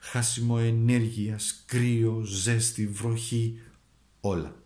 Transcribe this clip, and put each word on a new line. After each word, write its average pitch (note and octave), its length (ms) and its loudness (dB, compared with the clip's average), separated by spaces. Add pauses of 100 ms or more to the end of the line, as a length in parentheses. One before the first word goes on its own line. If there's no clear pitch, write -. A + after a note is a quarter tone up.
χάσιμο A#2 600 0
ενέργειας, A2+ 1040 0
κρύο, A#2 580 2
ζέστη, G#2+ 640 0
βροχή, A2+ 720 -4 (600)
όλα. E2 460 -4